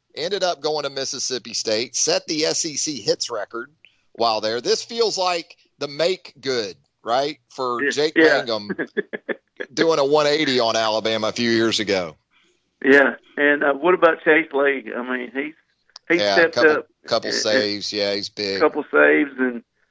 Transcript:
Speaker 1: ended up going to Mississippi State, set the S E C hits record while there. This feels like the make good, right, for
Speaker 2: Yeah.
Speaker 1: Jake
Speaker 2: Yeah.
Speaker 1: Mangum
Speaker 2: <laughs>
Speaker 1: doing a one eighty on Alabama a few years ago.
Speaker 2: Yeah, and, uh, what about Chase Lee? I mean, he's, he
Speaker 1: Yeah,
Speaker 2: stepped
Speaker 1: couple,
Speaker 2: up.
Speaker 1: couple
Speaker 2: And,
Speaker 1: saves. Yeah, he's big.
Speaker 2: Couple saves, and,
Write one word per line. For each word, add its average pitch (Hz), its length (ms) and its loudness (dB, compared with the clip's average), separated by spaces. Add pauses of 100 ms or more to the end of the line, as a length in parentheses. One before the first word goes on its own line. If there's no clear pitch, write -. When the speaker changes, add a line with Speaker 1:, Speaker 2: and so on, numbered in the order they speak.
(140)
Speaker 1:
ended 180 280 -4
up 175 200 -2
going 151 220 -2
to 139 60 -4
Mississippi 127 640 -6
State, 113 420 -2
set 175 300 -2
the 156 200 -2
S 160 180 -2
E 147 120 -8
C 143 260 -6
hits 135 280 -4
record 117 400 -10 (420)
while 113 280 0
there. 113 220 -2
This 214 200 -2
feels 233 360 -2
like 180 380 -4 (220)
the 143 100 -6
make 165 520 -4
good, 113 360 -4 (260)
right, 127 360 -2 (120)
for 123 320 -4
Speaker 2:
Yeah. 139 80 0
Speaker 1:
Jake 147 260 0
Speaker 2:
Yeah. 151 220 6
Speaker 1:
Mangum 107 320 -4 (500)
Speaker 2:
<laughs> - 540 -12
Speaker 1:
doing 160 240 2
a 139 60 2
one 147 220 4
eighty 147 340 2
on 113 160 0
Alabama 110 520 0
a 104 40 -4
few 120 180 0
years 113 300 2
ago. 92 360 -2 (680)
Speaker 2:
Yeah, 131 320 6 (220)
and, 147 280 0
uh, 143 100 2
what 170 200 2
about 165 280 2
Chase 160 300 2
Lee? 135 440 0
I 120 60 -6
mean, 123 320 -6
he's, 147 200 -8 (540)
he 170 80 2
Speaker 1:
Yeah, 202 180 2
Speaker 2:
stepped 165 200 4
Speaker 1:
couple, 151 180 6
Speaker 2:
up. 143 160 -2 (180)
Speaker 1:
couple 110 220 -2
Speaker 2:
And, 117 100 -2
Speaker 1:
saves. 104 540 0
Yeah, 101 220 0
he's 101 140 -6
big. 98 320 -4
Speaker 2:
Couple 151 300 0
saves, 147 480 4
and, 123 240 -2 (280)